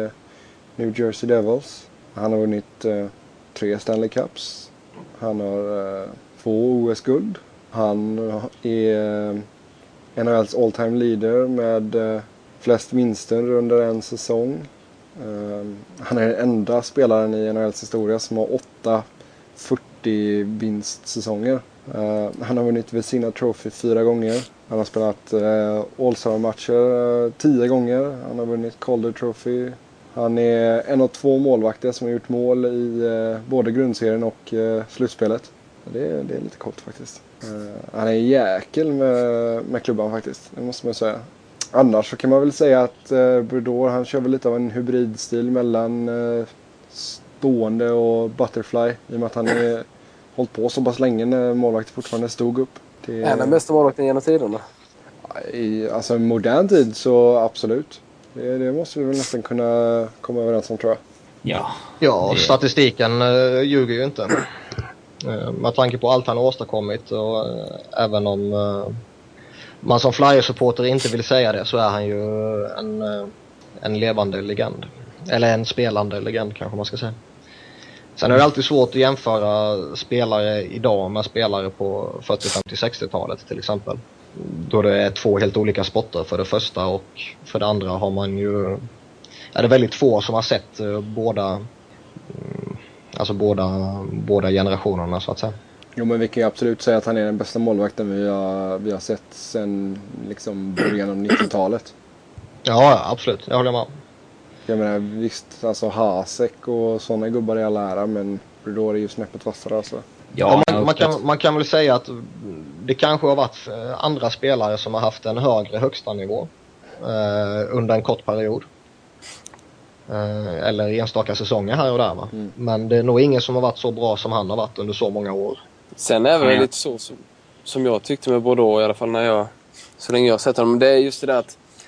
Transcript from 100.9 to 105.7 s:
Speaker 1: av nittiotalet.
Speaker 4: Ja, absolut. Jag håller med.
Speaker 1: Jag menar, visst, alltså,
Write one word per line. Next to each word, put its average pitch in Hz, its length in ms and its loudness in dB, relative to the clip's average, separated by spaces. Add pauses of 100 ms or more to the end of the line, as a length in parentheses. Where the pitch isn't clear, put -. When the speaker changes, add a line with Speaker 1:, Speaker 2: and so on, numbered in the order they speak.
Speaker 1:
av 98 80 -4
nittiotalet. 104 760 -2 (720)
Speaker 4:
Ja, 127 380 6 (100)
absolut. - 360 -2
Jag 127 100 2
håller 123 140 2
med. 120 140 -2 (800)
Speaker 1:
Jag 110 140 0
menar, 104 200 0
visst, 110 640 -8
alltså, 110 260 -2